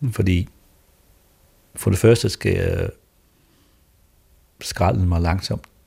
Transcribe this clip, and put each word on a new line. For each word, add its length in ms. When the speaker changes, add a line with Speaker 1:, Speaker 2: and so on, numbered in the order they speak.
Speaker 1:
Mm. 120
Speaker 2:
fordi 360
for 160
det 80
første 300
skal 260
jeg 360
skralde 460
mig 140
langsomt 440